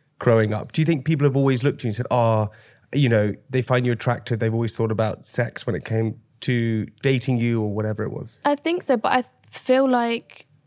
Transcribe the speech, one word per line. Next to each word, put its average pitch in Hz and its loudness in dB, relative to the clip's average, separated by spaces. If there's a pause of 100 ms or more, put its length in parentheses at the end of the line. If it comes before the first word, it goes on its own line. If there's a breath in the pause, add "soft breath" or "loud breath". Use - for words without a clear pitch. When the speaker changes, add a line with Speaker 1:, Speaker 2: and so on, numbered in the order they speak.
(200)
Speaker 1:
growing 110 4
up? - -8
Do - -2
you 147 0
think 135 0
people 147 2
have 131 2
always 135 2
looked 139 0
at - -8
you 120 -2
and 101 -4
said, 117 -6
"Oh," 113 4 (420 soft breath)
you 143 2
know, 104 2 (160)
they 127 0
find 127 0
you 123 0
attractive, 120 -2
they've 113 0
always 113 -2
thought 113 0
about 107 -2
sex - -6
when 113 -2
it 85 -6
came 110 -2 (180)
to 117 0 (180)
dating 131 0
you 117 0
or 107 -2
whatever 107 -4
it - -6
was? - -12
Speaker 2:
I 294 2
think 339 -4
so, 247 0
but - 0
I 254 2 (260)
feel 262 2
like 240 -2 (200)